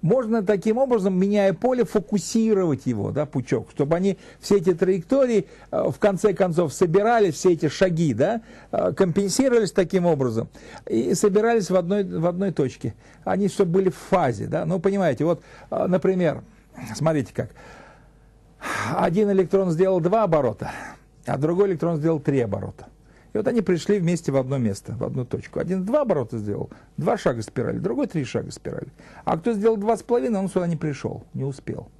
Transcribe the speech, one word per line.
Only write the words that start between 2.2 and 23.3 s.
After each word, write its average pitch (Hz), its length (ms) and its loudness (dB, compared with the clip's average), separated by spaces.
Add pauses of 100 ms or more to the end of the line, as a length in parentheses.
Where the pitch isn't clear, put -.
его, 107 240 -2
да, 139 160 -2
пучок, - 460 -4
чтобы 151 240 0
они, 190 220 0 (220)
все 208 180 2
эти 180 140 2
траектории, 196 760 2 (240)
а, - 200 0
в - 80 -8
конце 202 340 2
концов, 170 400 0
собирались, 202 640 2
все 185 180 2
эти 160 160 0
шаги, 165 460 0
да, 185 280 0 (280)
а, - 220 -2
компенсировались 202 800 2
таким 180 340 0
образом 127 420 0 (400)
и 226 260 0
собирались 214 560 2
в 185 60 2
одной, 190 280 0
в 175 220 -4
одной 180 260 -2
точке. 127 420 -4 (300)
Они 190 240 0
чтобы 175 240 0
были 190 180 4
в - 60 -12
фазе, 123 500 0
да. - 180 -4
Ну, 180 140 -2
понимаете, 175 460 0
вот, 165 180 0 (280)
а, - 180 -2
например, 180 540 0 (520)
смотрите 151 400 0
как. 117 160 -6 (1500)
Один 202 340 2
электрон 190 400 2
сделал 185 300 4
два 190 240 2
оборота, 147 460 0 (560)
а 139 100 -2
другой 175 320 2
электрон 165 280 -2
сделал 156 240 0
три 139 200 0
оборота. 101 460 -6 (480)